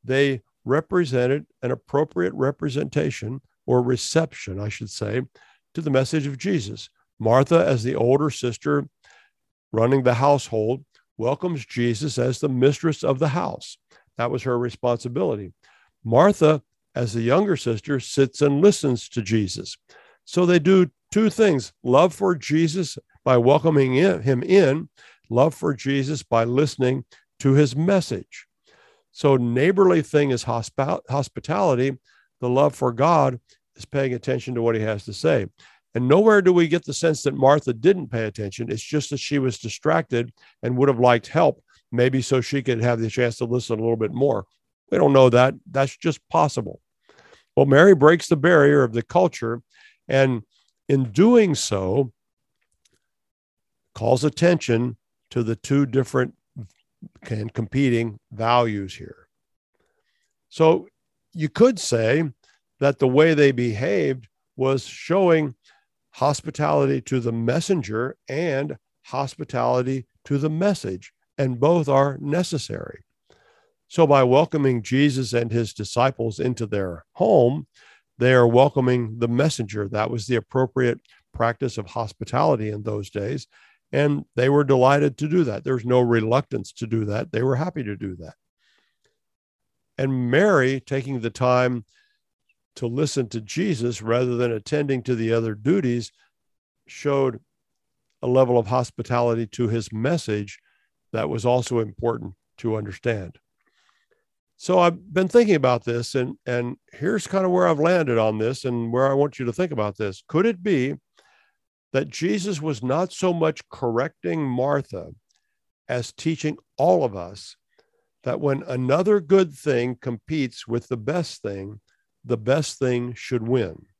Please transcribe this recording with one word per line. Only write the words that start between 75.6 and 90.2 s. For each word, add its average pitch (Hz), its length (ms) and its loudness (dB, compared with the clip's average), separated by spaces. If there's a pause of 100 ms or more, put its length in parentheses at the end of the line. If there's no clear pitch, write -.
disciples 117 640 -2
into 120 260 -4
their 95 480 -6
home, 143 540 2 (500)
they 127 160 4
are 123 120 8
welcoming 123 720 2
the 117 100 -2
messenger. 117 580 -2
That 107 240 -2
was 113 160 -6
the 123 80 0
appropriate 127 640 -2 (340)
practice 117 440 -2
of 104 80 -8
hospitality 117 840 -2
in 104 140 -8
those 104 260 -6
days, 113 380 -8 (460)
and 143 320 0 (100)
they 127 140 2
were 143 160 4
delighted 139 540 4
to 151 100 -4
do 170 160 0
that. 110 180 -6
There 135 120 -2
was 113 100 -8
no 123 160 4
reluctance 117 720 0
to - 120 -10
do 110 200 -2
that. 104 260 -6
They 110 120 -2
were 131 120 0
happy 160 260 -6
to 104 140 -8
do 95 220 -12
that. 80 160 -18 (1600)
And 131 320 -2